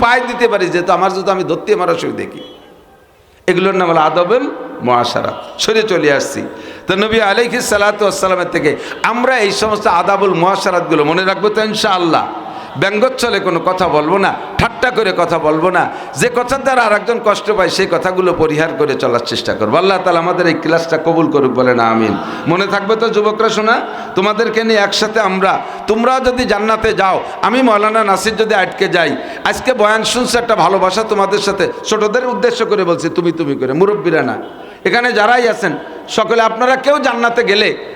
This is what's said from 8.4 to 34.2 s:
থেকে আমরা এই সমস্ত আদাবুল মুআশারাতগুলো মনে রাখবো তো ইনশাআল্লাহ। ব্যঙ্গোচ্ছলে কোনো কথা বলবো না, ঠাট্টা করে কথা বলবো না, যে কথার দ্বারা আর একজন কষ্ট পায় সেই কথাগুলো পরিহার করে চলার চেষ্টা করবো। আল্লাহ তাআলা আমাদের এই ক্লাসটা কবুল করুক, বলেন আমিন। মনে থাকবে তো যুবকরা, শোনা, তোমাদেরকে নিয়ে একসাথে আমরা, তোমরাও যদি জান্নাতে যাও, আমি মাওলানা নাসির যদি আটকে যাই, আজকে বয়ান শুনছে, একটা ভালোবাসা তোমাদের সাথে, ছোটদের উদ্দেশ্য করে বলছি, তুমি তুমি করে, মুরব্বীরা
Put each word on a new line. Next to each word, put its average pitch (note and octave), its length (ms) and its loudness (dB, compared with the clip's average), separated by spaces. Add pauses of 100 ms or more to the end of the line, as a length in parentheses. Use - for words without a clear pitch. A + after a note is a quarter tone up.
থেকে D3 240 0 (260)
আমরা A#3+ 360 0
এই G#3 140 2
সমস্ত G#3+ 340 -2
আদাবুল F#3+ 480 2
মুআশারাতগুলো E3+ 680 0
মনে E3+ 200 0
রাখবো F#3+ 240 0
তো G#3+ 160 0
ইনশাআল্লাহ। F#3 600 0 (540)
ব্যঙ্গোচ্ছলে G#3 600 0
কোনো E3+ 200 -2
কথা F3+ 280 0
বলবো D3+ 300 2
না, F3 160 0 (240)
ঠাট্টা A#3 320 0
করে G3+ 260 0
কথা E3+ 220 0
বলবো D#3 320 0
না, E3+ 200 0 (260)
যে G#3+ 200 0
কথার B3 260 -2
দ্বারা C4 200 2
আর G#3+ 100 2
একজন G#3 320 0
কষ্ট G#3+ 260 0
পায় F#3 180 2
সেই F#3+ 220 0
কথাগুলো F3+ 480 0
পরিহার D#3 300 2 (100)
করে C#3+ 160 0
চলার A#2+ 260 0
চেষ্টা A2 340 -4
করবো। G#2 220 0
আল্লাহ F#3 280 2
তাআলা F3 140 2
আমাদের E3+ 280 0
এই E3 80 2
ক্লাসটা E3 440 0
কবুল E3 320 2
করুক, C3+ 220 2
বলেন B2 280 2
আমিন। A2+ 360 2 (300)
মনে F3+ 200 0
থাকবে G3 300 0
তো A3+ 120 0
যুবকরা, G#3+ 400 2
শোনা, G#3+ 320 0 (340)
তোমাদেরকে G#3+ 500 0
নিয়ে A3 160 4
একসাথে G#3 400 0
আমরা, F#3+ 400 2 (260)
তোমরাও A#3+ 340 2
যদি B3 240 0
জান্নাতে G#3+ 480 0
যাও, F#3 300 0 (200)
আমি A#3+ 200 2
মাওলানা G#3+ 420 4
নাসির G3 320 0
যদি G#3+ 180 0
আটকে F#3 340 0
যাই, D#3+ 280 0 (280)
আজকে - 300 0
বয়ান G#3+ 300 2
শুনছে, A#3+ 340 0
একটা A3+ 160 0
ভালোবাসা F#3 480 2
তোমাদের G3+ 360 0
সাথে, G3+ 340 -2 (120)
ছোটদের G#3+ 420 0
উদ্দেশ্য A3+ 400 0
করে F#3+ 180 0
বলছি, E3 240 0
তুমি E3+ 240 0
তুমি D3 240 -4
করে, B2+ 160 -2
মুরব্বীরা D#3+ 500 2